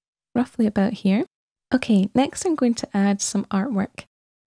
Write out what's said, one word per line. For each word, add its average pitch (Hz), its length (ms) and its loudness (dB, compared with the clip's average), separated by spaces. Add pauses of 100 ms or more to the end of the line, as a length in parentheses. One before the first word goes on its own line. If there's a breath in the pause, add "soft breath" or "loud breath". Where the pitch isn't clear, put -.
(340)
roughly 240 320 0
about 208 280 0
here. 202 320 0 (480)
Okay, 208 400 2
next - 320 0
I'm 330 80 2
going 240 200 2
to - 220 -8
add 202 240 2
some - 260 -4
artwork. 202 580 -4 (420)